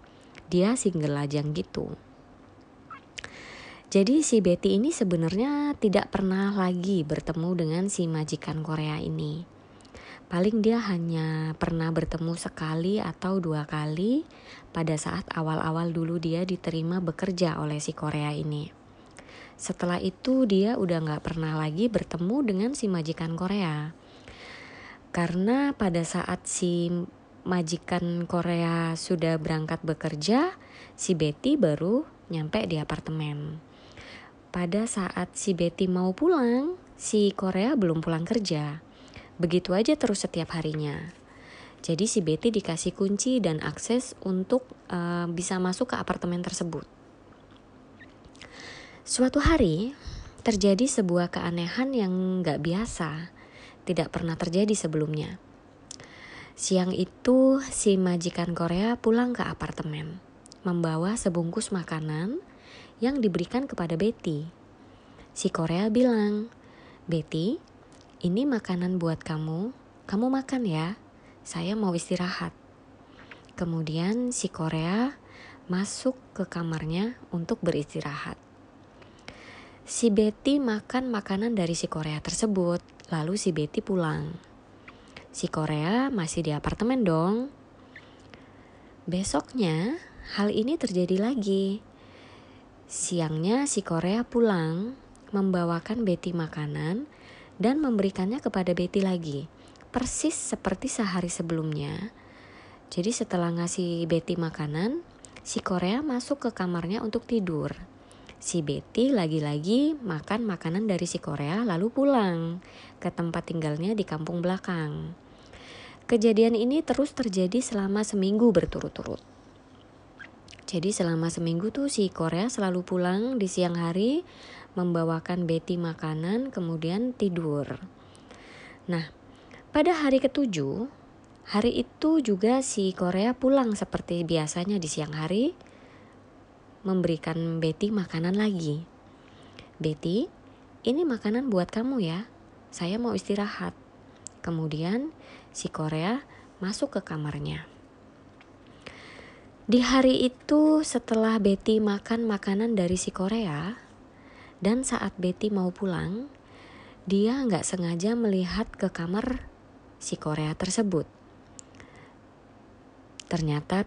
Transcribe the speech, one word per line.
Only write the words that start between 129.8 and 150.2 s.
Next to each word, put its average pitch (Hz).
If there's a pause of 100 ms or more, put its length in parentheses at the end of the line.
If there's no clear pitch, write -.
hari 269
ketujuh, 226 (560)
hari 220
itu 311
juga 220
si 196
Korea 190
pulang 254
seperti 175
biasanya 170
di 156
siang 151
hari, 190 (1300)
memberikan 165
Betty 208
makanan 175
lagi. 170 (960)
"Betty, 170 (560)
ini 269
makanan 233
buat 185
kamu 247
ya, 175 (480)
saya 180
mau 233
istirahat." 202 (720)
Kemudian 165 (400)
si -
Korea 160 (320)
masuk 214
ke -
kamarnya. 151 (2000)
Di 233
hari 254